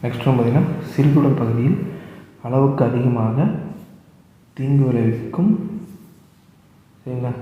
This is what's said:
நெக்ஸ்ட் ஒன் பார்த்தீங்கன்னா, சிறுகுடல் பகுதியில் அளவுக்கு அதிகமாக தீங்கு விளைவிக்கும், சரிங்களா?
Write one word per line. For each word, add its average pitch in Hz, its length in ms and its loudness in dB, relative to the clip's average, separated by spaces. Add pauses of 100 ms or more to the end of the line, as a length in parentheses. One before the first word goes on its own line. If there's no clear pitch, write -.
நெக்ஸ்ட் 120 260 -4
ஒன் 131 80 4
பார்த்தீங்கன்னா, 120 280 4 (300)
சிறுகுடல் 139 440 4
பகுதியில் 117 540 0 (500)
அளவுக்கு 135 420 2
அதிகமாக 120 640 0 (1080)
தீங்கு 139 300 2
விளைவிக்கும், 120 680 0 (1500)
சரிங்களா? 127 380 -6